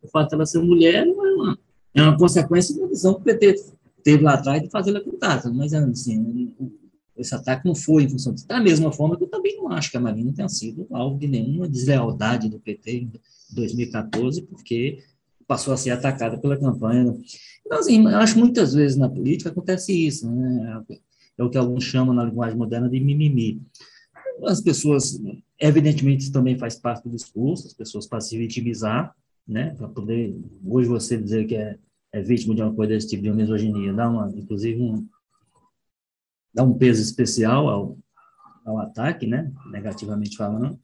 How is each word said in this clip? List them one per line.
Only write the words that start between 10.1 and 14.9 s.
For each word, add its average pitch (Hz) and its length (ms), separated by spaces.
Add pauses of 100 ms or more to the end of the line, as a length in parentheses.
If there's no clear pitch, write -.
tenha 202 160
sido 117 420
alvo 139 280
de 143 100
nenhuma 139 400
deslealdade 117 800
do 107 100
P 107 160
T - 180
em 120 200 (380)
dois 113 240
mil 120 120
e - 60
quatorze, 123 480
porque 127 600 (460)